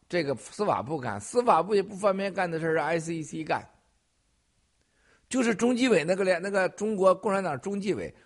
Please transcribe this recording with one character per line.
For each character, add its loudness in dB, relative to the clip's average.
这 0
个 -2
司 -6
法 0
部 -6
干， -6
司 -2
法 6
部 -2
也 4
不 -10
方 0
便 -4
干 -2
的 -4
事 -2
儿 0
让 0
S -2
E -6
C -10
干。 -4
就 0
是 2
中 2
纪 2
委 6
那 2
个 0
联-， 2
那 -6
个 2
中 -4
国 6
共 -2
产 0
党 -4
中 -6
纪 -2
委、 -6